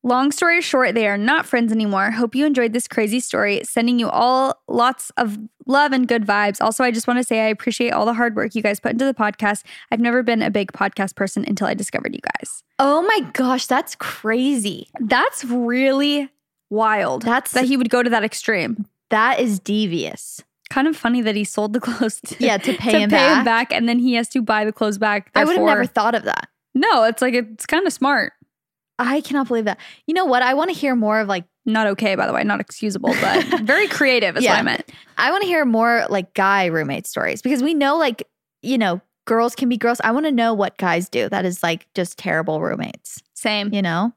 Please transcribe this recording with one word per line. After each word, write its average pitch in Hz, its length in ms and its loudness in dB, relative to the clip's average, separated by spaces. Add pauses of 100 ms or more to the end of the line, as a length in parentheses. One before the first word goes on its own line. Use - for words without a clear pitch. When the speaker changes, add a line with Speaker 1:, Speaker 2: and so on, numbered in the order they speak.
Speaker 1:
Long 254 280 2
story 339 300 2
short, 254 340 2
they 220 120 2
are 202 100 0
not 262 280 0
friends 233 260 0
anymore. 208 400 0
Hope 220 220 -2
you 277 120 2
enjoyed 247 260 2
this 240 160 -2
crazy 220 320 0
story. 202 460 -2
Sending 240 340 0
you 226 100 0
all 262 580 2
lots 240 500 0
of 214 200 -2 (280)
love 277 260 2
and 254 160 2
good 233 180 2
vibes. 208 360 0
Also, 220 220 0
I 247 80 2
just 226 160 -2
wanna 247 160 2
say 220 180 0
I 220 60 2
appreciate 233 440 -2
all - 140 0
the 233 80 2
hard 233 220 0
work 214 200 -4
you 220 60 -2
guys 208 180 0
put 233 140 -4
into 240 120 0
the 269 80 0
podcast. 208 500 -2 (280)
I've - 80 -2
never 240 240 2
been 226 180 0
a 214 100 0
big 196 200 -2
podcast 196 440 -4
person 196 300 -4
until 202 220 -2
I - 60 -2
discovered - 420 -6
you - 60 -10
guys. - 420 -10 (160)
Speaker 2:
Oh 285 220 4
my 415 200 2 (120)
gosh, 254 320 0
that's - 300 -2
crazy. 226 920 -2 (120)
Speaker 1:
That's 254 440 0
really 269 840 0 (400)
wild 214 540 0
Speaker 2:
That's 233 300 0
Speaker 1:
that 254 120 2
he 269 100 2
would 240 140 0
go 247 140 4
to 240 80 0
that 220 120 2
extreme. 214 640 -2 (240)
Speaker 2:
That 226 300 2
is 214 200 0
devious. 180 840 -4 (280)
Speaker 1:
Kind 277 180 2
of 311 80 0
funny 240 260 0
that 214 140 0
he 208 80 -2
sold 208 300 -4
the 247 80 0
clothes 233 400 -4
to, - 180 -14
Speaker 2:
Yeah, 233 180 2
to - 160 -2
pay 214 180 -2
Speaker 1:
to 214 80 6
Speaker 2:
him 208 100 2
Speaker 1:
pay 269 240 6
him - 100 4
Speaker 2:
back. - 20 2 (240)
Speaker 1:
back, - 40 -4
and 233 160 0
then 240 100 2
he 247 140 2
has 233 160 -2
to 262 120 -2
buy 214 220 0
the 214 100 -2
clothes 208 240 -2
back. 208 380 -2
Speaker 2:
I 294 80 4
would 311 80 2
have - 60 2
Speaker 1:
Therefore - 120 2
Speaker 2:
never 254 160 2
thought 233 300 0
of - 80 -2
that. - 260 -4 (260)
Speaker 1:
No, 285 280 4
it's 226 180 0
like, 254 120 2
it's 226 320 -4
kinda 330 260 2
smart. 262 420 0 (680)
Speaker 2:
I 262 220 0
cannot 269 260 -2
believe 226 180 -2
that. 202 120 -2 (300)
You 320 80 -2
know 370 100 2
what? 247 160 2
I 254 140 2
wanna 330 180 0
hear 269 220 -2
more 214 240 2
of, 214 80 -2
like 185 180 -4 (220)
Speaker 1:
Not 220 200 0
okay, 202 280 0
by 190 120 0
the - 60 -2
way, - 100 0
not 208 180 0
excusable, - 600 -4
but 196 240 2
Speaker 2:
<laughs> 339 160 -2
Speaker 1:
very 311 260 2
creative 240 500 2
is 233 80 0
what 196 80 4
I - 40 4
Speaker 2:
Yeah. 226 60 0
Speaker 1:
meant. - 260 -4 (280)
Speaker 2:
I 262 140 2
wanna 392 140 0
hear 320 200 2
more, 233 440 2
like, 190 240 -4
guy 196 320 2
roommate 156 400 -2
stories - 360 -4
because 254 200 0
we 311 120 0
know, 285 240 2
like, 269 280 -2 (360)
you 262 160 -2
know, 190 240 0 (240)
girls 233 280 0
can 262 160 -2
be 240 80 0
gross. 233 260 0
I 226 80 2
wanna 294 200 0
know 233 220 2
what 202 240 -2
guys 175 320 0
do 110 200 -2
that 196 160 -2
is, 180 160 -4
like, 170 320 -4
just 175 240 -4
terrible 160 440 -2
roommates. - 600 -8 (140)
Speaker 1:
Same. 208 380 -2
Speaker 2:
You 202 100 0
know? 180 340 0